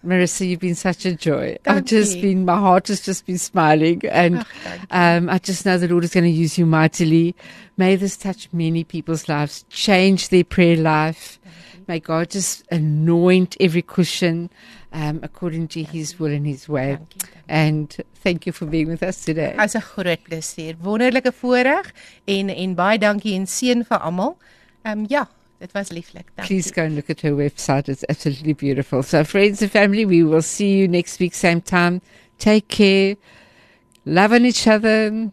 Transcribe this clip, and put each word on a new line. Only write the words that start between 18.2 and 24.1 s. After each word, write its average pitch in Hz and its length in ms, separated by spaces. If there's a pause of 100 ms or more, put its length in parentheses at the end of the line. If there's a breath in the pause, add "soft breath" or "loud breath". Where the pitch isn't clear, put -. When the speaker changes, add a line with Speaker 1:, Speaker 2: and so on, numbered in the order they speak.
Speaker 1:
thank 175 240
you 170 60
for 170 160
being 156 200
with 165 140
us 180 220
today. 160 320
Speaker 2:
As 208 180
'n 226 60
groot 185 420
plesier. 160 580
Wonderlike 240 520
voorreg 254 600 (320 loud breath)
en, 196 240
en 185 260
baie 196 240
dankie 208 360
en 190 120
seën 247 400
vir 214 120
almal. 185 380 (460 soft breath)